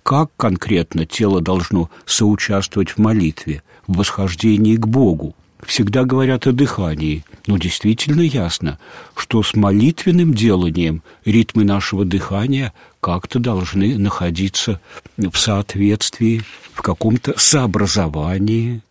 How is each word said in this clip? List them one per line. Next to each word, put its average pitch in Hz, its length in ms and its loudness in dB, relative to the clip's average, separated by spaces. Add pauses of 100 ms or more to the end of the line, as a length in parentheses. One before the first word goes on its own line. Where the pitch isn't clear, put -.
как 147 340 0
конкретно 87 680 -2
тело 98 360 0
должно 87 500 -2 (160)
соучаствовать 101 800 0
в - 80 -8
молитве, 92 640 0 (240)
в 90 120 -2
восхождении 104 800 2
к 110 100 0
Богу. 101 480 2 (300)
Всегда 117 380 0
говорят 131 420 0
о 135 60 4
дыхании, 78 720 -2 (240)
но 101 100 2
действительно 110 640 0
ясно, 107 600 -2 (360)
что - 280 -2
с - 100 -2
молитвенным 147 800 2
деланием 87 720 2 (200)
ритмы 110 400 2
нашего 101 400 0
дыхания 101 680 -2 (260)
как-то 90 400 -4
должны 101 580 0
находиться 95 840 -2 (340)
в 98 220 -4
соответствии, 104 1040 0 (320)
в - 80 -12
каком-то 113 560 -2
сообразовании. 104 1500 0